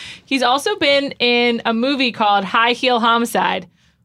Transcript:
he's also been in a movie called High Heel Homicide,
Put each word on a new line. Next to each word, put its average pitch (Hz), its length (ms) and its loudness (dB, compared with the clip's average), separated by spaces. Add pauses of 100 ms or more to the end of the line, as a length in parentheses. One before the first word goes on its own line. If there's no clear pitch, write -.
(240)
he's 240 180 -2
also 277 340 0
been 285 420 0
in 240 480 0
a 226 80 0
movie 254 360 0
called 202 340 0
High 233 280 2
Heel 247 280 0
Homicide, 220 680 0 (360)